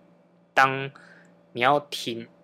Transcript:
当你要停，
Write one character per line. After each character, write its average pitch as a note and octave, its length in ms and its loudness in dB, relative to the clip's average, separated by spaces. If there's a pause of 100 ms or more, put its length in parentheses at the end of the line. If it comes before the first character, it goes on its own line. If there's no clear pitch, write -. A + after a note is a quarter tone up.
(520)
当 C3+ 380 2 (640)
你 A#2+ 80 -6
要 C#3+ 180 4
停， A#2 480 -10 (160)